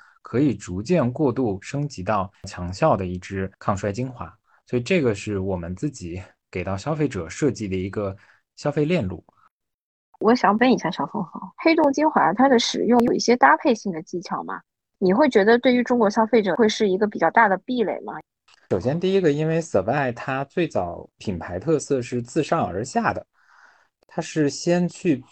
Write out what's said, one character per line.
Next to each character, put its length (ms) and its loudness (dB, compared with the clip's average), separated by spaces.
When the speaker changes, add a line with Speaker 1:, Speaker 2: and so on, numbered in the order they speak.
Speaker 1:
可 180 -4
以 140 2
逐 280 -8
渐 300 0
过 200 0
渡 300 -2
升 260 -6
级 160 -10
到 280 -2
强 280 -10
效 240 2
的 100 -4
一 120 -6
支 400 -8
抗 180 -4
衰 160 -4
精 200 -6
华， 200 -14
所 100 -2
以 40 0
这 200 0
个 140 0
是 240 -6
我 160 -2
们 200 -8
自 140 -6
己 320 -10
给 120 -6
到 140 -4
消 160 -4
费 140 0
者 220 -6
设 200 -2
计 180 -6
的 80 -4
一 140 -4
个 260 -6
消 160 -4
费 140 0
链 220 0
路。 160 -8
Speaker 2:
我 160 4
想 220 2
问 140 4
一 60 4
下 140 -4
小 160 -6
峰 160 -8
峰， 180 -12
黑 180 2
洞 180 4
精 160 0
华 240 2
它 140 4
的 100 6
使 280 0
用 160 4
有 120 2
一 60 0
些 160 2
搭 220 6
配 160 0
性 180 -4
的 120 -6
技 180 -10
巧 220 -8
吗？ 180 -10
你 160 4
会 160 4
觉 140 6
得 160 6
对 160 4
于 80 2
中 160 0
国 100 4
消 160 2
费 160 4
者 140 0
会 140 4
是 200 0
一 80 2
个 100 2
比 120 -8
较 120 2
大 160 6
的 120 2
壁 240 -2
垒 180 -2
吗？ 120 -12
Speaker 1:
首 80 0
先 200 0
第 140 0
一 80 4
个， 100 4
因 160 0
为 140 0
Servais 520 0
它 320 -6
最 220 -2
早 400 -6
品 200 -6
牌 220 -8
特 180 0
色 240 -2
是 180 -6
自 220 -4
上 240 0
而 180 -6
下 300 -2
的， 100 -8
它 120 -8
是 300 0
先 400 0
去 280 0